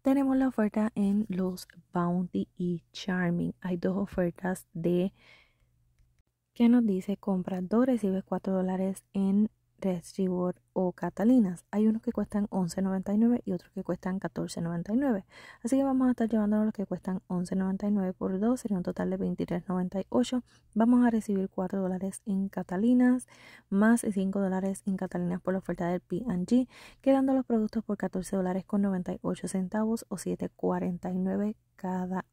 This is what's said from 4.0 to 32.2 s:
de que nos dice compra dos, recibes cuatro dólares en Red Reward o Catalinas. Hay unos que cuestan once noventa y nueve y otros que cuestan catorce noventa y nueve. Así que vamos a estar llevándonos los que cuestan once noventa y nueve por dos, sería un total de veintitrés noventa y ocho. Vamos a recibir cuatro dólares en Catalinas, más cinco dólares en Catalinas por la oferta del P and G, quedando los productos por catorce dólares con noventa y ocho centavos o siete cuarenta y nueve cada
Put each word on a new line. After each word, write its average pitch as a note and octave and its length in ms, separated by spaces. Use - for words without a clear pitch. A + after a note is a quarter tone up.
de F3 400
que A#3+ 140
nos A#3+ 160
dice G3 320
compra F#3 460
dos, A3 240
recibes G3+ 380
cuatro F#3+ 280
dólares F#3 600
en G3 360
Red F3+ 220
Reward F3+ 400
o F#3 180
Catalinas. F#3+ 800
Hay G#3+ 160
unos A3 160
que - 80
cuestan G#3 400
once F#3 320
noventa F#3+ 320
y G#3 40
nueve A#3+ 260
y G3 80
otros - 180
que F#3+ 140
cuestan F#3 340
catorce - 420
noventa E3+ 320
y A3+ 40
nueve. B3+ 280
Así A#3+ 140
que C4+ 80
vamos C4 240
a - 20
estar A#3 180
llevándonos G#3+ 360
los G#3+ 100
que G3 100
cuestan F#3 440
once F3+ 260
noventa F#3+ 320
y G#3 60
nueve F#3 200
por F#3+ 280
dos, A#3+ 180
sería G3+ 180
un F3+ 60
total F3+ 260
de F#3+ 100
veintitrés F3+ 500
noventa F3+ 320
y - 80
ocho. B3 340
Vamos B3 320
a A#3 40
recibir G3+ 380
cuatro F#3+ 320
dólares F#3 460
en G3 220
Catalinas, B3 800
más G#3+ 400
cinco F#3+ 300
dólares F#3+ 440
en F#3+ 120
Catalinas F3+ 440
por F#3 120
la F#3+ 80
oferta F3 260
del F3+ 140
P F3+ 260
and F3+ 220
G, A#3+ 180
quedando C4+ 320
los C4 120
productos A3 380
por G#3 140
catorce - 360
dólares F#3 300
con G3+ 180
noventa F#3 300
y G3+ 100
ocho F#3 240
centavos G#3+ 640
o F3+ 100
siete F3+ 300
cuarenta F3+ 640
y F#3 80
nueve G3 340
cada F#3 560